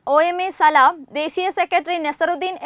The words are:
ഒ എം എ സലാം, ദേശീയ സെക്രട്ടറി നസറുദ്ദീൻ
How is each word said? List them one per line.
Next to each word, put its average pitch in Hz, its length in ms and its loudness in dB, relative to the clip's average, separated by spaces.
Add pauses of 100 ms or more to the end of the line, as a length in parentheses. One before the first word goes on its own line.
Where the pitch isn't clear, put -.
ഒ 294 140 4
എം 349 200 -2
എ 370 80 -4
സലാം, 311 600 2
ദേശീയ 311 380 -4
സെക്രട്ടറി 359 480 -2
നസറുദ്ദീൻ 339 680 -4